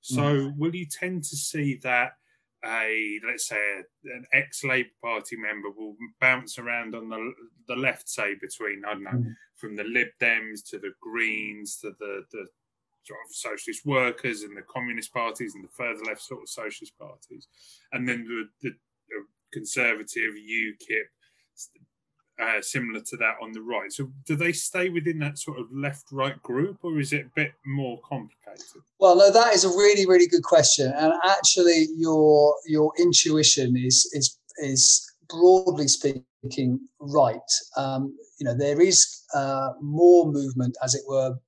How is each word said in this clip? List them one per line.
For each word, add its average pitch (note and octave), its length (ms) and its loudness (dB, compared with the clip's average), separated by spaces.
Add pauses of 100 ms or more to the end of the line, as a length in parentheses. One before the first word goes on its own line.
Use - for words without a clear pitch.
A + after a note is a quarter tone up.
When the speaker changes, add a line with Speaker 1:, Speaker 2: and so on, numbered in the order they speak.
Speaker 1:
So C3 220 -4
Speaker 2:
Mm. C#3+ 360 0
Speaker 1:
will E3 160 -4
you F3+ 120 -10
tend F3+ 380 -8
to D3 120 -10
see C#3+ 460 -6
that B2 300 -2 (520)
a, A2 640 -6
let's A#2 220 -8
say, A2+ 80 -8
a, G2+ 220 -4 (320)
an B2 240 -18
ex-Labour C3+ 560 -4 (120)
Party A#2 340 -8
member G#2+ 340 -10
will G#2+ 260 -16 (240)
bounce B2+ 380 -2
around A#2 360 -8
on A2+ 140 -14
the, A2+ 240 -10 (340)
the B2 100 -8
left, B2+ 320 -6
say, G2+ 300 -6
between, G2+ 480 -12
I G#2 60 -8
don't G2 120 -12
know, F#2+ 60 -14
Speaker 2:
Mm. A#2 240 -6 (220)
Speaker 1:
from G#2+ 200 -16
the G#2 80 -10
Lib A#2 240 -2 (120)
Dems A2 500 -4
to G#2 80 -14
the F#2+ 220 -12
Greens G#2+ 800 -8
to G#2 180 -14
the, G2 320 -14
the G2+ 160 -16 (560)
sort - 240 -20
of - 80 -20
socialist - 520 -12
workers B2 560 -4
and G2+ 120 -16
the G2+ 80 -18
communist A#2+ 520 -12
parties A2+ 400 -6
and F#2+ 100 -20
the F2+ 120 -20
further A2+ 300 -10
left G#2+ 160 -12
sort A#2+ 200 -16
of - 80 -20
socialist - 480 -16
parties, - 500 -20 (440)
and C3 160 -6
then A#2+ 160 -6
the, A2+ 240 -10 (140)
the, B2 80 -8 (380)
the G2+ 160 -14 (280)
Conservative, A2 840 -6
ukip, G#2+ 720 -8 (1300)
uh, A2 220 -2
similar A2+ 380 -8
to A#2 160 -14
that A2+ 260 -2
on A2+ 80 -16
the A2 100 -14
right. A2 320 -8
So C3+ 200 -10 (120)
do D#3 120 -4
they E3+ 160 -2
stay F3+ 360 -6
within E3 300 -6
that D3 200 -6
sort D3 200 -12
of A#2+ 140 -10
left-right C#3 680 -8
group, D3+ 400 -4
or D#3+ 180 -4
is C#3+ 120 -4
it C#3 140 -4
a B2+ 80 -20
bit D3 180 -4 (140)
more C3+ 420 -6
complicated? - 760 -14 (180)
Speaker 2:
Well, F3+ 160 10
no, G3 160 10
that A3 200 8
is F#3 120 4
a F#3+ 40 4
really, G3+ 380 6
really F3+ 220 8
good E3+ 160 4
question. C#3+ 520 4
And D#3 160 4 (120)
actually, E3+ 720 4
your, D3+ 580 6 (100)
your D#3 320 2
intuition D3+ 800 4
is, B2+ 380 2
is, C3+ 240 -4 (200)
is C3+ 540 2 (160)
broadly F3+ 600 4
speaking C3 880 -2 (220)
right. C#3+ 400 0 (360)
Um, C3+ 400 -4 (220)
you C#3+ 80 -6
know, A#2+ 100 -2
there C#3+ 240 0
is, - 440 2 (100)
uh, C3+ 360 -2 (120)
more E3 480 8
movement, B2+ 520 -4
as C3 120 0
it C3+ 140 -4
were C3 260 -2 (140)